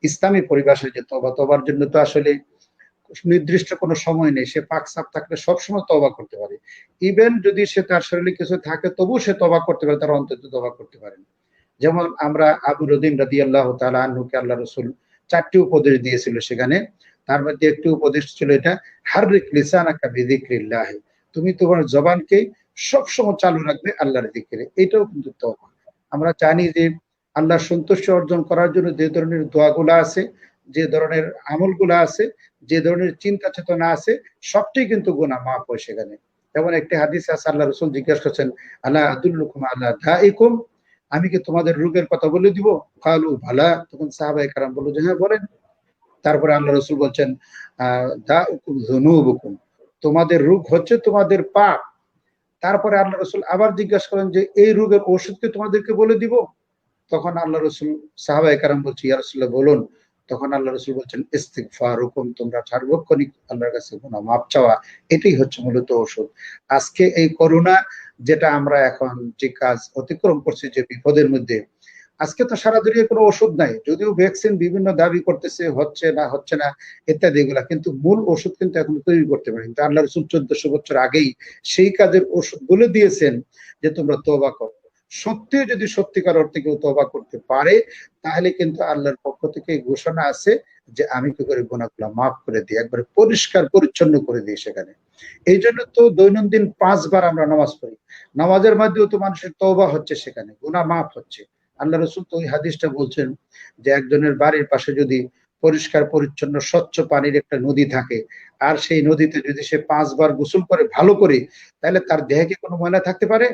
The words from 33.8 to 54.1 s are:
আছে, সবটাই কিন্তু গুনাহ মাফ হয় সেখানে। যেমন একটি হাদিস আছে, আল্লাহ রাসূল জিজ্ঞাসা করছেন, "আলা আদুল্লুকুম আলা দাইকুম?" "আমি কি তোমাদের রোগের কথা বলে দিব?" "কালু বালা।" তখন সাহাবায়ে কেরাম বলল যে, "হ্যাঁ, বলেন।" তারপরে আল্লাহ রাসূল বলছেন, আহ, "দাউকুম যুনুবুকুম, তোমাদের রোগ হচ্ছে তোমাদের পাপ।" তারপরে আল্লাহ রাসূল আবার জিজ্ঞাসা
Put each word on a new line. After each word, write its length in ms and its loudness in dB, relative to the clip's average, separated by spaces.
আছে, 240 -2
সবটাই 440 -2
কিন্তু 260 -2
গুনাহ 320 -2
মাফ 180 -6
হয় 160 -8
সেখানে। 360 -12
যেমন 200 -2
একটি 220 -4
হাদিস 340 -2
আছে, 180 -4
আল্লাহ 180 0
রাসূল 260 -4
জিজ্ঞাসা 300 -2
করছেন, 260 -4
"আলা 180 0
আদুল্লুকুম 540 -4
আলা 280 -4
দাইকুম?" 600 4
"আমি 160 -2
কি 100 -2
তোমাদের 400 -2
রোগের 280 0
কথা 220 -2
বলে 220 4
দিব?" 160 -2
"কালু 340 0
বালা।" 320 2
তখন 260 -12
সাহাবায়ে 380 -4
কেরাম 260 -6
বলল 180 -6
যে, 80 -4
"হ্যাঁ, 140 0
বলেন।" 280 0
তারপরে 300 2
আল্লাহ 200 0
রাসূল 240 -2
বলছেন, 300 0
আহ, 300 -2
"দাউকুম 520 -2
যুনুবুকুম, 760 4
তোমাদের 440 2
রোগ 240 4
হচ্ছে 280 2
তোমাদের 440 2
পাপ।" 380 2
তারপরে 360 0
আল্লাহ 200 0
রাসূল 240 -6
আবার 340 0
জিজ্ঞাসা 340 -2